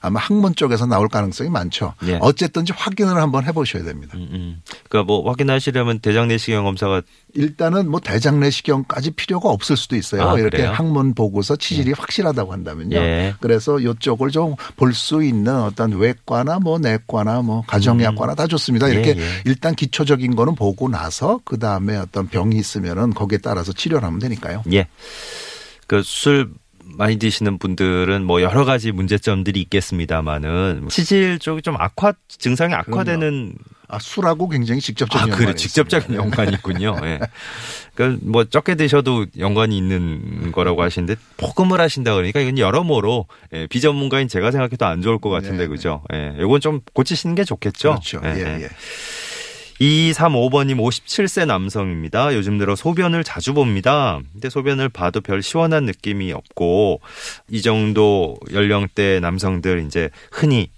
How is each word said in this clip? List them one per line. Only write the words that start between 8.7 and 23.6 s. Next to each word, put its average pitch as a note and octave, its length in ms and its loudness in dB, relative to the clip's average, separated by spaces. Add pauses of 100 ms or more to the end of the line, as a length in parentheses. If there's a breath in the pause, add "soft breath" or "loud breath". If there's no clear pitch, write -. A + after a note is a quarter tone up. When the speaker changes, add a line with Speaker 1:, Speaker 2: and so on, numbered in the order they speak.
Speaker 1:
필요가 F3+ 380 0
없을 C3+ 260 2
수도 - 200 -2
있어요. F#2+ 340 0
Speaker 2:
아, F2+ 100 4
Speaker 1:
이렇게 G#2+ 180 2
Speaker 2:
그래요? - 140 2
Speaker 1:
항문 C3+ 420 2
보고서 G2+ 420 0
치질이 C#3+ 340 -2
Speaker 2:
예. C#3+ 80 0
Speaker 1:
확실하다고 B2 560 -2
한다면요. E2+ 440 -4
Speaker 2:
예. E2+ 420 0
Speaker 1:
그래서 B2+ 400 2
이쪽을 A#2+ 520 0
좀 D#3 240 0 (200 loud breath)
볼 B2 180 4
수 D#3 300 0
있는 B2 380 2
어떤 A2 320 0
외과나 A#2+ 680 0
뭐 E3 180 2
내과나 B2 640 0
뭐 A2+ 240 -2
가정의학과나 A#2 680 2
Speaker 2:
음. - 20 -4
Speaker 1:
다 D3+ 120 -2
좋습니다. C#3 400 2
이렇게 A2 300 4
Speaker 2:
예, E2+ 40 -4
예. E2 60 -2 (180 loud breath)
Speaker 1:
일단 C3 300 0
기초적인 C3 600 0
거는 A#2 200 2
보고 G#2 320 0
나서 B2 560 -2
그 - 160 -6
다음에 G#2 380 -2
어떤 F#2+ 300 -4
병이 A2 280 0
있으면은 G#2+ 580 -2
거기에 G#2 260 -2
따라서 F#2 340 -4